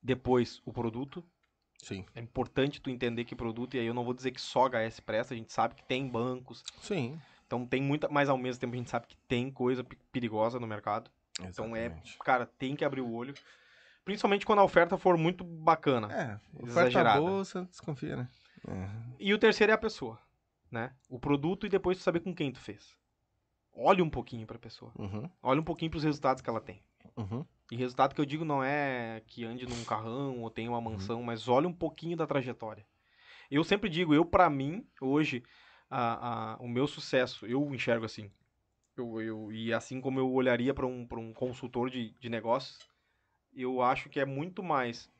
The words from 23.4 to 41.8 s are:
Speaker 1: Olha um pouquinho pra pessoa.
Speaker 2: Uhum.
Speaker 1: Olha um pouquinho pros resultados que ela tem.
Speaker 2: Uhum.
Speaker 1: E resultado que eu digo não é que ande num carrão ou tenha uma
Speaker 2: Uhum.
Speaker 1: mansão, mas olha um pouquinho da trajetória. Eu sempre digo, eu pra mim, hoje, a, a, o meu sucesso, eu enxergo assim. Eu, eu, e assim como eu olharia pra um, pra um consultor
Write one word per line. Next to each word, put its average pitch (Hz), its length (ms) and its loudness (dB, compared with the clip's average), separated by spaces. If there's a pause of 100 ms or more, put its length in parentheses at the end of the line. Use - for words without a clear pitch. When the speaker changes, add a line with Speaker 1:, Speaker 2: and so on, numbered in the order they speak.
Speaker 1:
Olha 180 300 4
um 156 60 -2
pouquinho 120 360 -8
pra 110 120 -14
pessoa. 117 400 -20
Speaker 2:
Uhum. 107 300 -8 (140)
Speaker 1:
Olha 131 180 2
um 160 40 -4
pouquinho 160 260 -4
pros 151 140 -4
resultados 139 380 0
que - 80 -6
ela 113 100 -2
tem. - 220 -18 (340)
Speaker 2:
Uhum. 113 280 -6 (260)
Speaker 1:
E 117 60 -8
resultado 127 380 0
que - 60 -2
eu 151 60 4
digo 156 180 -4
não 143 180 0
é 127 640 -2
que - 180 -12
ande 123 220 -8
num 120 180 -6
carrão 120 580 -4
ou 113 80 -8
tenha 113 200 -6
uma 120 80 -2
Speaker 2:
Uhum. 117 140 -6
Speaker 1:
mansão, 107 300 -6
mas 117 260 -6
olha 135 200 6
um 175 40 -4
pouquinho 165 440 -6
da 160 100 -2
trajetória. 117 600 -4 (640)
Eu 143 140 4
sempre 202 240 0
digo, 165 260 2
eu 170 120 8
pra 180 240 6
mim, 147 360 -4 (140)
hoje, 135 420 0 (460)
a, 117 640 -4
a, 110 60 -12
o 123 100 -12
meu 123 180 0
sucesso, 127 600 0
eu 139 280 0
enxergo 117 300 0
assim. 107 260 -10 (640)
Eu, 117 280 -8
eu, 110 300 -6
e 113 200 -4
assim 127 300 -4
como 135 180 -2
eu 131 100 2
olharia 127 440 4
pra 131 120 -2
um, 123 200 -6
pra 117 120 -10
um 113 140 -10
consultor 123 560 -4